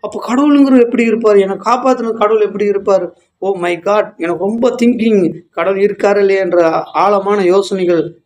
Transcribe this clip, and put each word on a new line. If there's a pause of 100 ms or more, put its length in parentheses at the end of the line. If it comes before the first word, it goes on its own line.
அப்போ
கடவுளுங்கிறவர்
எப்படி
இருப்பார்?
என்னை
காப்பாத்துன
கடவுள்
எப்படி
இருப்பார்? (260)
Oh
my
God! (120)
எனக்கு
ரொம்ப
திங்கிங், (180)
கடவுள்
இருக்காரா
இல்லையான்ற (320)
ஆழமான
யோசனைகள் (120)